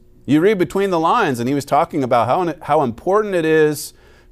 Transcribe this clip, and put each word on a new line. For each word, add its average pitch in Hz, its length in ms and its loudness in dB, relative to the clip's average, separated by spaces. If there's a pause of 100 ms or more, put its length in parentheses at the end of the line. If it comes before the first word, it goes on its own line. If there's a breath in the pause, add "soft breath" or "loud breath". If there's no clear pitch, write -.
(260)
You 143 140 2
read 196 200 2
between 190 320 -2
the 170 80 0
lines, 165 400 0
and 120 100 -4
he 143 60 -2
was 139 100 -4
talking 151 380 0
about 120 240 0
how, 165 340 -2
how 151 220 0
important 190 500 -2
it 170 120 -2
is 156 480 0 (380 soft breath)